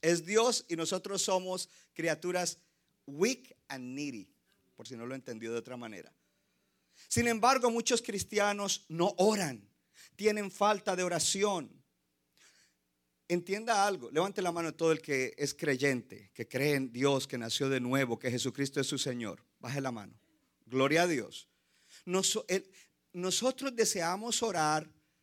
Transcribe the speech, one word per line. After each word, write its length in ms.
es 240
Dios 420
y 80
nosotros 460
somos 480
criaturas 640
weak 500
and 260
needy, 340
por 120
si 100
no 100
lo 80
entendió 360
de 100
otra 180
manera. 340
Sin 200
embargo, 420
muchos 300
cristianos 880
no 300
oran, 500
tienen 340
falta 460
de 60
oración. 680
Entienda 580
algo, 240
levante 300
la 100
mano 240
todo 180
el 100
que 340
es 160
creyente, 800
que 160
cree 260
en 160
Dios, 380
que 80
nació 320
de 120
nuevo, 380
que 120
Jesucristo 500
es 60
su 100
Señor. 480
Baje 240
la 100
mano. 260
Gloria 380
a 40
Dios. 440
Nos-, 420
el, 200
nosotros 640
deseamos 680
orar, 480